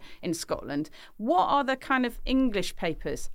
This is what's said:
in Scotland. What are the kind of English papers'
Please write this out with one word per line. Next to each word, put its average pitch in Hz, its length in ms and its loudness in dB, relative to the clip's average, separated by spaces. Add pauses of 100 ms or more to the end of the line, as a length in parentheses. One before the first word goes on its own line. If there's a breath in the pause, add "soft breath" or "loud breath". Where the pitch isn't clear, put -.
(220 loud breath)
in 170 120 -2
Scotland. 143 540 -4 (280 loud breath)
What 311 300 4
are 285 180 4
the 254 120 0
kind 254 300 0
of 240 180 -4
English 247 520 2
papers' - 580 -2